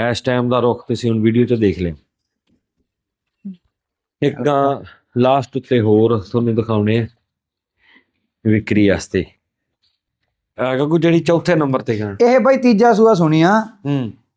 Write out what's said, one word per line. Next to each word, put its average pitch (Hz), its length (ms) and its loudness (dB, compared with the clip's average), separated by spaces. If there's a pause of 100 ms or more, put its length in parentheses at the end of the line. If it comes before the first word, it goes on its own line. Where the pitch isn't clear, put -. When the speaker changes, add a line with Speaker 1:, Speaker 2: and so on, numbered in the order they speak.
(100)
Speaker 1:
ਇਸ 117 100 -6
ਟਾਈਮ 123 280 -2
ਦਾ 123 120 0
ਰੁੱਖ 117 280 -2
ਤੁਸੀਂ 117 220 -4
ਹੁਣ 110 100 -2
ਵੀਡੀਓ 113 260 2
ਚ 123 80 0
ਦੇਖ 101 240 0
ਲਿਓ। 87 160 -6 (2250)
ਇੱਕ 139 200 -2
ਗਾਂ 139 380 0 (360)
ਲਾਸਟ 127 400 0
ਉੱਤੇ 123 240 -2
ਹੋਰ 110 380 2
ਤੁਹਾਨੂੰ 117 360 -4
ਦਿਖਾਉਣੇ 110 440 -2
ਆ 113 80 -4 (1400)
ਵਿਕਰੀ 107 420 2
ਵਾਸਤੇ। 90 360 -2 (1300)
ਅਹ, 127 200 -4
ਗੱਗੂ, 151 200 0
ਜਿਹੜੀ 165 220 2
ਚੌਥੇ 170 340 0
ਨੰਬਰ 147 280 -2
ਤੇ 110 180 -4
ਗਾਂ? 101 200 -8
Speaker 2:
ਇਹ 240 200 4
ਬਾਈ 269 160 2
ਤੀਜਾ 240 360 2
ਸੂਆ 220 220 4
ਸੁਣੀ 160 280 2
ਆ। 202 180 4 (260)
Speaker 1:
ਹੂੰ। 135 260 -4 (240)